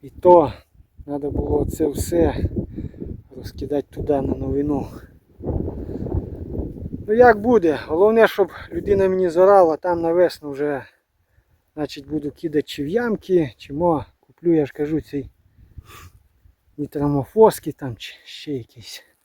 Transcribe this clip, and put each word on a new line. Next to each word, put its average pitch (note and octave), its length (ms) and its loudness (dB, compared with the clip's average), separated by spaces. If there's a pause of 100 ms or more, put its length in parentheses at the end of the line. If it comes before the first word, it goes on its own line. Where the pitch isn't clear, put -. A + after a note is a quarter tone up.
І C#3 80 -20
то E3+ 440 6 (520)
треба C#3+ 240 -6
було D3 360 -2
це - 220 -2
все D3+ 640 0 (840)
розкидати C3+ 540 -8
туди C#3+ 240 -4
на C3+ 220 0
новину. C3+ 520 -4 (2250)
Ну G#3+ 60 0
як A#3 280 6
буде, F3+ 460 2
головне, G#3 400 4
щоб F#3 240 0 (200)
людина F#3+ 380 0
мені F#3 200 0
зорала, F3+ 480 6
там F3 240 -2
на E3 120 0
весну E3 380 0
вже, C#3 340 -6 (880)
значить, C#3+ 340 -10
буду C#3+ 240 -6
кидати D3+ 320 -4
чи - 200 -8
в C#3 40 -6
ямки, F#3 680 -2
чи - 160 -18
мо, D#3 320 0 (140)
куплю, - 340 -2
я D3+ 120 2
ж - 80 -12
кажу, D3+ 280 -4
цей C#3 280 -10 (1500)
нітрамофоски D3 960 2
там, B2+ 260 -10
чи - 160 -16 (120)
ще - 280 -12
якийсь. - 500 -14 (220)